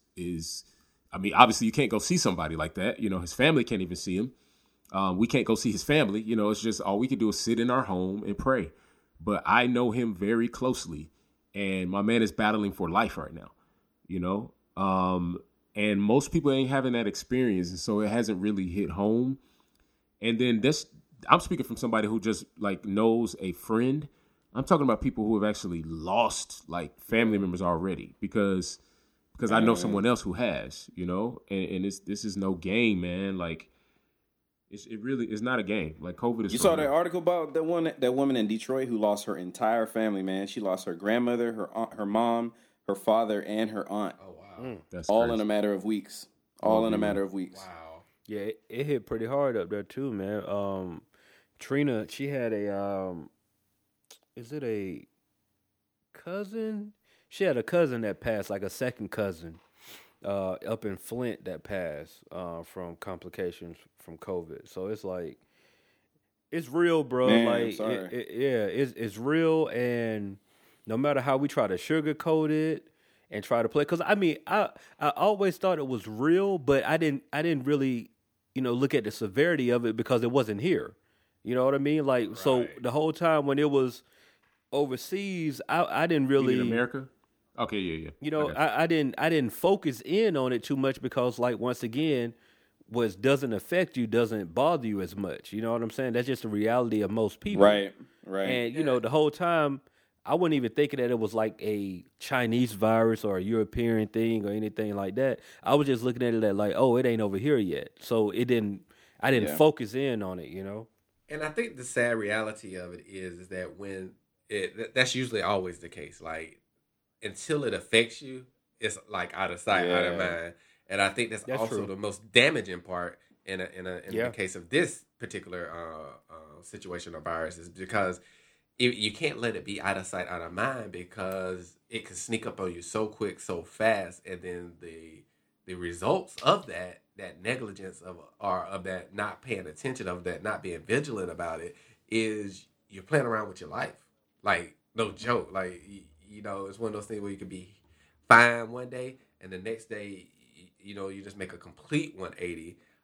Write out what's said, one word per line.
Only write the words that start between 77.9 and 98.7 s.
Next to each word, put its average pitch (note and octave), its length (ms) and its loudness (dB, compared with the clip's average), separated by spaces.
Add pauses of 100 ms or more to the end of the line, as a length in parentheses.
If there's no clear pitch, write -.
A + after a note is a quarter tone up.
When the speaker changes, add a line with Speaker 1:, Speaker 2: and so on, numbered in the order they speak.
Speaker 4:
you C3 80 -2
know, B2+ 100 2
look B2+ 220 2
at A#2+ 100 4
the G#2+ 60 -2
severity B2+ 600 2
of A#2+ 160 2
it A2 100 0
because A#2+ 260 2
it A#2+ 80 2
wasn't A2 300 2
here. E3 340 0 (500)
You A2+ 100 -2
know B2+ 100 4
what C3+ 100 6
I C#3 40 2
mean? D3 260 2
Like, B2 320 2
so B2+ 240 4
Speaker 3:
Right. - 220 -6
Speaker 4:
the B2 80 -2
whole D#3 220 2
time D#3+ 340 2
when C#3 120 2
it D3 120 4
was C3 320 2 (680)
overseas, D#3 1000 -2
I, E3 160 2
I D3+ 220 2
didn't D3 240 2
Speaker 1:
You C#3 100 6
mean B2+ 60 2
Speaker 4:
really B2+ 140 4
Speaker 1:
America? B2 480 0 (500)
Okay, A2+ 200 -2
yeah, E2 280 -4
yeah. D2+ 40 -10 (100)
Speaker 4:
You D3 100 -6
know, D3+ 200 0
Speaker 1:
I - 20 -8
got - 60 -4
you. D3+ 60 4
Speaker 4:
I, C3+ 180 2
I E3 40 4
didn't, D#3 300 2
I D#3 120 2
didn't D3 240 2
focus F3+ 520 0
in G3 320 2
on C3 160 2
it A#2+ 100 -2
too C#3+ 140 0
much C3+ 240 0
because, B2 380 0
like, A#2+ 200 0
once A#2+ 240 -2
again, B2 520 0 (540)
what A2 320 0
doesn't C3 320 2
affect E3+ 440 0
you B2 100 0
doesn't G#2+ 480 0
bother C#3+ 320 2
you G2+ 140 -2
as F2+ 160 -6
much. F#2 360 -6
You G#2+ 100 -4
know A2+ 100 0
what A#2 100 0
I'm A2+ 80 -4
saying? B2+ 240 -4
That's B2 120 0
just C3 160 -2
the A#2 60 -6
reality A2 540 2
of F#2+ 80 0
most A2 300 0
people. G3+ 240 4
Speaker 2:
Right, G2+ 300 6 (320)
right. G2 220 -2
Speaker 4:
And, B2 260 -2